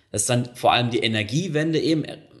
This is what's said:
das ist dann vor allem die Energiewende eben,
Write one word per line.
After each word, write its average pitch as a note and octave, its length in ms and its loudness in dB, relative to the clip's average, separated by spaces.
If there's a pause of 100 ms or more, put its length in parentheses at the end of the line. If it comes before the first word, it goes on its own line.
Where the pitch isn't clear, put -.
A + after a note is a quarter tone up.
(120)
das G#2+ 100 -2
ist - 80 -2
dann B2 240 0
vor - 180 2
allem A#2+ 180 2
die A#2 80 0
Energiewende D3 840 0
eben, D#3 240 0 (360)